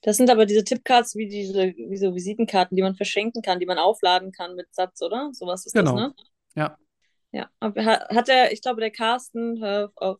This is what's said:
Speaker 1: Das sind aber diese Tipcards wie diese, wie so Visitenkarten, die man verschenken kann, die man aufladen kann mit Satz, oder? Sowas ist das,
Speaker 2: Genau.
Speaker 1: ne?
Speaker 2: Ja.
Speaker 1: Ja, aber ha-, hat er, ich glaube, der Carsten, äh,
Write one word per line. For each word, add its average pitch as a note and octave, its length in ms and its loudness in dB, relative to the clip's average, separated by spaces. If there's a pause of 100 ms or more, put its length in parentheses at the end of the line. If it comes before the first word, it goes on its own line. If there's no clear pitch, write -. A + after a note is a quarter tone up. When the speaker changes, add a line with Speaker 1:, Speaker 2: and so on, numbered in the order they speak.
Speaker 1:
Das G#3+ 160 0
sind B3+ 120 6
aber A3 160 8
diese G#3 180 2
Tipcards A#3+ 520 0
wie G#3+ 120 -6
diese, F#3+ 480 -2
wie F#3+ 220 -10
so F#3+ 160 0
Visitenkarten, F#3 640 -2
die F#3+ 80 2
man F#3+ 120 0
verschenken G#3+ 460 -4
kann, F3+ 180 -2
die F3+ 60 -4
man F3+ 140 -2
aufladen F#3 520 2
kann F3+ 240 -12
mit F3+ 160 -12
Satz, F#3 300 -6
oder? A#3 320 -4
Sowas F3+ 320 -8
ist - 100 -10
das, G#3+ 60 4
Speaker 2:
Genau. C3+ 140 2
Speaker 1:
ne? C4 180 -4 (400)
Speaker 2:
Ja. D3+ 240 -6 (540)
Speaker 1:
Ja, - 180 -10 (100)
aber A3 240 -4
ha-, A3 320 2
hat A#3+ 140 2
er, B3+ 220 6
ich A3+ 100 -8
glaube, A#3 200 -4
der A3 100 -4
Carsten, A#3 720 -4
äh, G3+ 240 -2 (320)